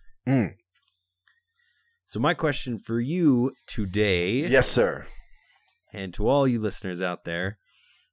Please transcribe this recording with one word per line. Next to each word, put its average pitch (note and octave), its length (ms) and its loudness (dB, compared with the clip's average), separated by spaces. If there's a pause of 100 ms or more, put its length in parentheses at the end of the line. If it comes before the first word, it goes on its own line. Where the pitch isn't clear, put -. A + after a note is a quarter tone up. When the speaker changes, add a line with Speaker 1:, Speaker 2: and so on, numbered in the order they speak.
(260)
Speaker 1:
Mm. A#2+ 280 0 (1500)
Speaker 2:
So - 140 -10
my D3+ 140 2
question C3+ 440 -2
for A#2 220 -4
you C3+ 520 2 (140)
today G2+ 840 0
Speaker 1:
Yes, B2+ 200 6
sir. F2+ 380 2 (840)
Speaker 2:
and G2 220 -10
to G#2+ 140 0
all C#3 200 4
you A#2+ 120 0
listeners F#2 420 -6
out F2+ 220 -6
there F2+ 340 -6 (540)